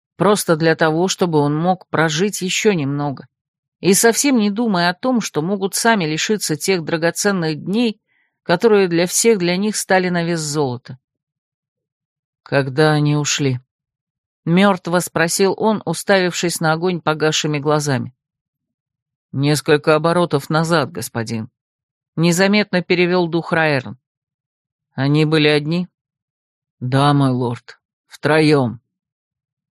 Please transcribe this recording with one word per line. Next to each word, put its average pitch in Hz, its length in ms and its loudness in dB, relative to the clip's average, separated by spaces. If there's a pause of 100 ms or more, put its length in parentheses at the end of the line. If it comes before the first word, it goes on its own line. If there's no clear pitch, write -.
(160)
Просто 185 380 2
для 156 220 2
того, 160 320 0
чтобы 170 320 0
он 147 160 0
мог 180 320 -2
прожить 160 540 -2
еще 190 320 0
немного. 147 520 -4 (540)
И 175 140 2
совсем 233 440 2
не 208 120 2
думая 196 400 0
о 175 40 -2
том, 254 260 -2
что 151 220 -4
могут 190 320 -4
сами 208 300 0
лишиться 156 500 -4
тех 170 300 -2
драгоценных 165 800 -2
дней, 214 360 -2 (440)
которые 196 420 4
для 170 220 0
всех 226 300 2
для 175 180 0
них 202 180 -2
стали 185 360 0
на 175 120 -2
вес 165 160 -2
золота. 143 600 -4 (1400)
«Когда 139 500 0
они 147 240 2
ушли?» 143 440 -2 (840)
мертво 180 540 2
спросил 170 580 0
он, 214 280 -2
уставившись 180 760 -2
на 160 120 2
огонь 170 280 -2
погасшими 156 580 -2
глазами. 143 560 -2 (1160)
«Несколько 147 640 0
оборотов 165 560 0
назад, 160 400 0
господин». 113 600 -8 (640)
Незаметно 180 680 2
перевел 175 460 0
дух 165 240 -4
Раэрн. 151 460 -2 (960)
«Они 147 320 0
были 151 240 2
одни?» 151 400 0 (920)
«Да, 139 340 2
мой 139 160 2
лорд, 123 500 -6 (260)
втроем». 147 760 0 (920)